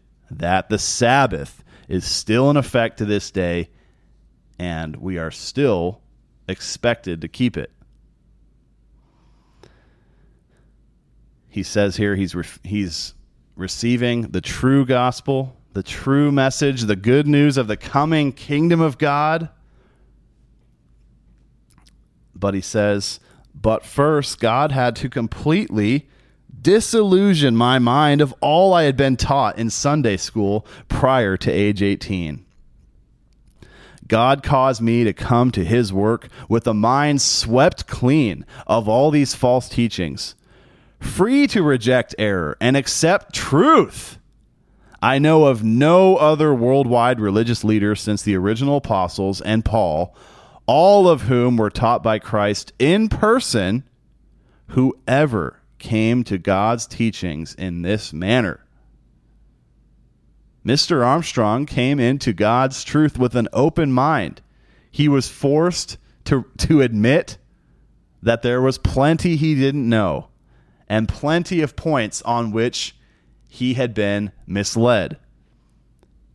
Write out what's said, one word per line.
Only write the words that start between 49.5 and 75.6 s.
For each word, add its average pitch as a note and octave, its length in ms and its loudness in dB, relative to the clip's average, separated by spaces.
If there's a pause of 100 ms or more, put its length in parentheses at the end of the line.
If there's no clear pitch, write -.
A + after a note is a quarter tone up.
Paul, F2 520 -2 (500)
all F#3 400 6
of D#3 160 4
whom B2 340 2
were G#2+ 140 0
taught A#2 320 0
by G#2+ 160 0
Christ G#2 600 -4
in F#3+ 300 2
person, C3 760 0 (840)
who C3 380 0
ever B2 540 -2 (180)
came A2+ 460 0
to G2+ 140 -6
God's G2+ 480 -2
teachings E2+ 680 -6
in F2 280 -8
this G#2 300 -6
manner." F#2+ 520 -2 (2000)
Mister C#3+ 380 0
Armstrong B2+ 600 0
came C#3 360 -2
into B2+ 340 0
God's A#2+ 500 0
truth D3+ 320 0
with B2 200 0
an A#2 180 0
open D3+ 380 0
mind. B2+ 500 -2 (480)
He D3 180 0
was C#3 200 2
forced D#3 680 -2 (280)
to, C3+ 200 0 (140)
to D3+ 240 4
admit A#2 560 0 (800)
that A2+ 220 0
there B2 180 0
was C3 160 2
plenty D#3+ 600 0
he D#3 180 0
didn't C3+ 340 0
know G2+ 400 0 (580)
and A2 220 -2
plenty E3 540 -2
of - 140 -4
points C3 460 -2
on A#2 280 -2
which A2+ 460 -4 (500)
he B2+ 280 -4
had B2 200 -4
been G#2 380 -2 (140)
misled. G2+ 680 0 (1200)